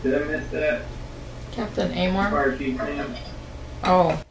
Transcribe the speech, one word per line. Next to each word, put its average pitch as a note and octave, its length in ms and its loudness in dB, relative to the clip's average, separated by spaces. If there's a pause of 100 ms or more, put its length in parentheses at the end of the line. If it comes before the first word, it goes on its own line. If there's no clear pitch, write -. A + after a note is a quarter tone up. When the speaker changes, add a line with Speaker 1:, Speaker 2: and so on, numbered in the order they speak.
Speaker 1:
Did C3 200 2
I - 20 0
miss D3+ 260 -2
that? D3+ 320 0 (720)
Speaker 2:
Captain F3+ 400 -2
Amor? F#3 380 2
Speaker 1:
Fire C3+ 260 2
chief's C3 260 -2
name. C#3+ 320 -4 (720)
Speaker 2:
Oh. E3+ 460 6